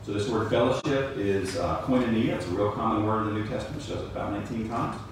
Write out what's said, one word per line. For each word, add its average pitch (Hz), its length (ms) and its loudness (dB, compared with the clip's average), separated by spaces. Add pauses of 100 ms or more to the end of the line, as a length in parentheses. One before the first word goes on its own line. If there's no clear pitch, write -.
So 104 100 -6
this 104 160 0
word 107 200 0
fellowship 135 680 2
is, 98 400 0
uh, - 240 0
koinonia. - 540 4
It's - 100 -4
a 90 40 -6
real 101 220 2
common 107 340 0
word 107 220 2
in 104 60 -2
the 107 80 0
New 104 60 -4
Testament. - 340 -4
It - 60 -10
shows - 100 -4
up - 140 -6
about - 200 -4
nineteen 110 380 -4
times. 131 300 -2 (120)